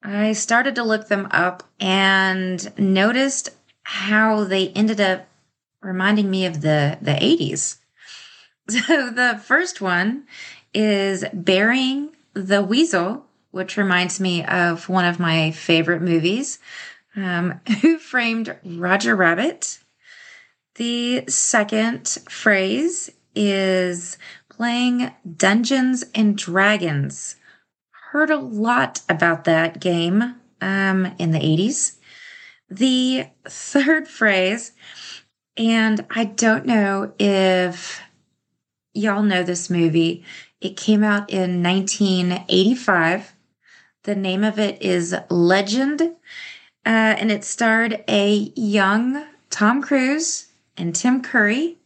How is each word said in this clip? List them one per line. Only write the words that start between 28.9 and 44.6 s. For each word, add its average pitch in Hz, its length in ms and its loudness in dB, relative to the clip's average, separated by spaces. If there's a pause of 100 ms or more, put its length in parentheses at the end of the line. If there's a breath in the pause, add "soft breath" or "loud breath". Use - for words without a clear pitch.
about 165 360 0
that 165 340 2
game, 185 580 0 (240)
um, 190 580 0
in 170 120 -2
the 151 140 0
eighties. 170 540 0 (720 loud breath)
The 254 600 0 (180)
third 311 600 0
phrase, 202 640 0 (840 loud breath)
and 226 540 2
I 226 140 -2
don't 220 420 0
know 202 520 0
if 185 840 0 (920)
y'all 208 280 0
know 185 200 2
this 175 260 -4
movie. 165 560 0 (360 loud breath)
It - 160 -8
came 214 280 2
out 202 260 0
in 180 300 -2
nineteen 185 880 0
eighty-five. 190 840 2 (720 soft breath)
The 208 100 -2
name 190 280 -2
of 208 160 0
it 202 220 -2